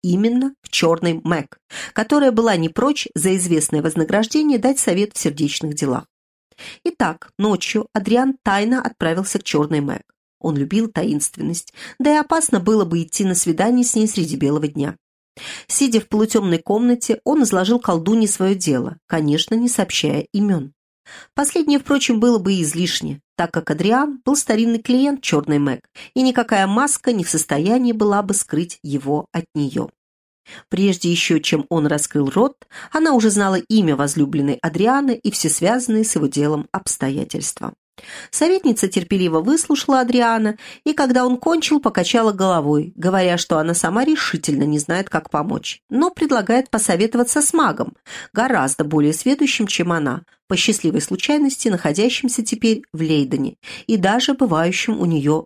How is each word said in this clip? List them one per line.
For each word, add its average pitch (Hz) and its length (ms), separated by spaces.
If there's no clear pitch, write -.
именно 233 600
к - 60
черной 165 540
Мэг, 156 360
которая 262 400
была 220 240
не 165 120
прочь 277 460
за 185 220
известное 165 460
вознаграждение 214 760
дать 262 200
совет 202 360
в - 40
сердечных 147 560
делах. 135 320
Итак, 190 540
ночью 208 540
Адриан 240 500
тайно 214 400
отправился 170 560
к - 60
черной 151 360
Мэг. 143 220
Он 160 160
любил 190 320
таинственность, 156 840
да 294 160
и - 20
опасно 302 440
было 208 240
бы 170 180
идти 165 220
на 190 100
свидание 196 500
с 240 100
ней 220 140
среди 160 280
белого 147 320
дня. 147 280
Сидя 233 320
в - 80
полутемной 214 500
комнате, 240 640
он 302 180
изложил 196 360
колдуне 208 480
свое 196 280
дело, 156 520
конечно, 156 480
не 240 140
сообщая 151 640
имен. 190 400
Последнее, 294 440
впрочем, 269 420
было 240 180
бы 190 220
излишне, 160 600
так 170 160
как - 180
Адриан 240 540
был 277 120
старинный 226 440
клиент 269 420
черной 147 360
Мэг, 139 300
и 254 80
никакая 233 440
маска 247 460
не 196 120
в - 60
состоянии 190 640
была 208 300
бы 202 120
скрыть 170 480
его 143 500
от 170 120
нее. 139 340
Прежде 185 420
еще, 170 300
чем 156 280
он 160 180
раскрыл 147 440
рот, 254 260
она 311 220
уже 220 180
знала 196 260
имя 185 400
возлюбленной 143 640
Адрианы 233 600
и - 80
все 165 200
связанные 220 540
с 220 100
его 151 120
делом 147 460
обстоятельства. - 1000
Советница 302 580
терпеливо 180 520
выслушала 277 600
Адриана, 233 560
и 302 80
когда 254 340
он 254 100
кончил, 311 440
покачала 220 520
головой, 170 640
говоря, 180 420
что 170 200
она 160 160
сама 196 300
решительно 160 600
не 151 140
знает, 175 300
как - 220
помочь, - 500
но 294 200
предлагает 254 600
посоветоваться 226 720
с - 100
магом, 277 420
гораздо 185 520
более 151 280
сведущим, 254 540
чем 175 260
она, 147 300
по 190 100
счастливой 214 440
случайности 277 680
находящимся 220 760
теперь 220 400
в 160 80
Лейдене 143 560
и 226 100
даже 208 380
бывающим 185 680
у 185 40
нее 156 420